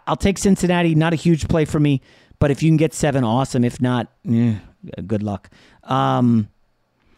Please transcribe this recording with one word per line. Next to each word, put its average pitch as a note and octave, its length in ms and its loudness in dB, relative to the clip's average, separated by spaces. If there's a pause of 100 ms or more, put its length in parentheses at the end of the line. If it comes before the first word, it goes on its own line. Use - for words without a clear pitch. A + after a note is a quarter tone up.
I'll D3+ 100 -2
take G3 220 0
Cincinnati. F3 560 2
Not D#3+ 180 2
a E3 40 0
huge E3 320 0
play E3 160 2
for D3+ 160 -2
me, C#3+ 200 2 (380)
but C#3+ 140 2
if C3+ 100 -8
you D#3+ 80 4
can D#3+ 60 4
get D3+ 180 0
seven, C3+ 300 0
awesome. B2 400 0
If A#2+ 160 -4
not, B2 260 -2 (220)
eh, A#2 260 2 (500)
good G#2 200 -4
luck. - 260 -8 (320)
Um, B2+ 640 0 (680)